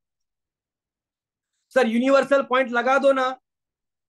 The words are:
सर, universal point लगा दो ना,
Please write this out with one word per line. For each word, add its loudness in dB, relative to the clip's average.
सर, 0
universal 0
point -2
लगा 0
दो 2
ना, -4